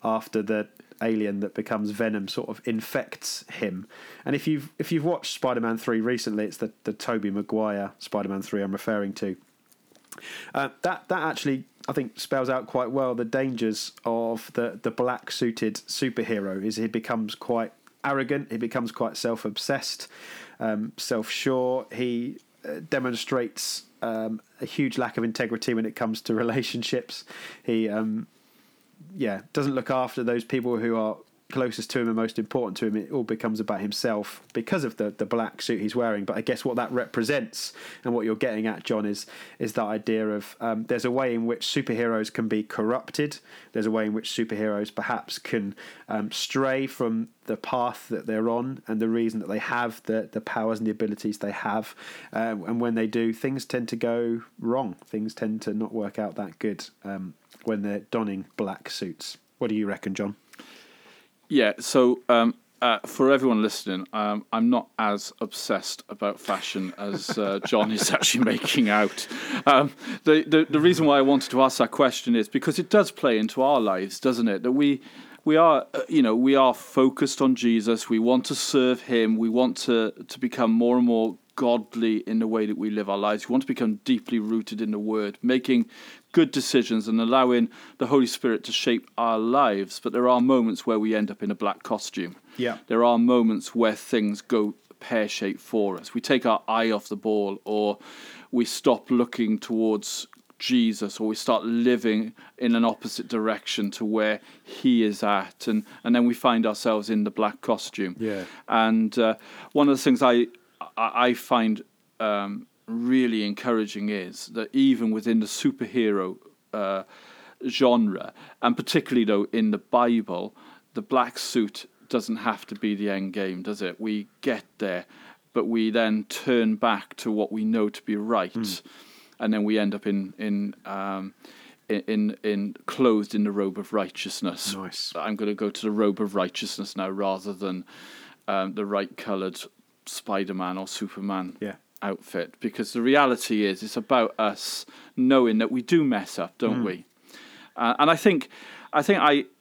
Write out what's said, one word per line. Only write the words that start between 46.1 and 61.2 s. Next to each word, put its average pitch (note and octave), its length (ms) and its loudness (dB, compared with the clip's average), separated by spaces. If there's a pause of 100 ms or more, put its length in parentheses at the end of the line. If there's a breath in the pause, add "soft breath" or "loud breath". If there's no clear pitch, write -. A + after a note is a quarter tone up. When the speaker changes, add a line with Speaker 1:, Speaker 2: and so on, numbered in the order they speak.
Speaker 1:
stray C3+ 560 -2
from A2+ 400 -2 (160)
the G#2+ 120 -4
path A#2+ 520 -4
that A2 180 -6
they're A2 220 -2
on B2 400 -4
and A2 120 -2
the A2+ 80 0
reason A2+ 300 0
that F2+ 100 -8
they G#2+ 120 -4
have A#2+ 460 -4
the, A2 260 -2
the G#2+ 80 -6
powers A2 400 -4
and A2 80 -2
the - 20 0
abilities G#2+ 480 -4
they G2+ 140 -6
have. G#2+ 420 -6 (380 loud breath)
Uh, A2+ 240 -2 (100)
and A#2 140 -2
when A#2 160 0
they A2 100 0
do, A2+ 260 0
things C3+ 320 -4
tend B2 260 -4
to A#2 60 -6
go A#2 460 -2 (160)
wrong. A#2 460 -2
Things A2 280 -6
tend A2 300 -4
to G#2+ 100 -4
not G#2+ 200 -4
work G#2 260 -4
out G#2 160 -4
that F#2+ 240 -10
good, G#2 300 -6 (160)
um, F#2+ 300 -8 (280)
when G#2+ 200 -2
they're G2+ 180 -4 (100)
donning G2+ 360 -4 (100)
black G2 340 -6
suits. - 480 -10 (200)
What A#2+ 100 -4
do G#2+ 80 0
you G#2+ 100 0
reckon, G2 280 -4
John? G2+ 200 -4 (1120 loud breath)